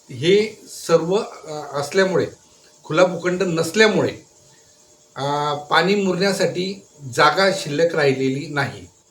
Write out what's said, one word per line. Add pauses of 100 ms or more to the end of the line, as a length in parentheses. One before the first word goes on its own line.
(160)
हे (260)
सर्व, (280)
अ,
असल्यामुळे, (580)
खुला
भूखंड
नसल्यामुळे, (920)
अ,
पाणी
मुरण्यासाठी (260)
जागा
शिल्लक
राहिलेली
नाही. (240)